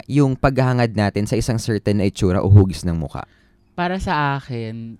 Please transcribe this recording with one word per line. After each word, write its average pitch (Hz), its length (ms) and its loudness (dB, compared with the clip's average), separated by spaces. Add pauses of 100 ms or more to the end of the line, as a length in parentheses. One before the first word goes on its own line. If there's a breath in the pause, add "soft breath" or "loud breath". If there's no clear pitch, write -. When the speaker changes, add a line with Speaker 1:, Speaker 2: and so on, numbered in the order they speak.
Speaker 1:
yung 135 260 2
paghahangad 127 600 0
natin 101 320 0
sa - 80 -4
isang 110 240 -2
certain 104 400 -2
na 98 80 2
itsura 95 340 0
o - 80 0
hugis 95 340 6
ng 87 120 -2
mukha? 73 320 -8 (480)
Speaker 2:
Para 180 240 -4
sa 151 360 -2
akin, 113 640 -10